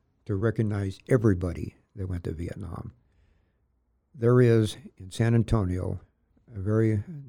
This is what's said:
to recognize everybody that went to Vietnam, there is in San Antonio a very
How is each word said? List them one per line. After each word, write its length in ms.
to 100
recognize 640
everybody 640
that 120
went 160
to 80
Vietnam, 600
there 260
is 360
in 140
San 240
Antonio 680
a 40
very 440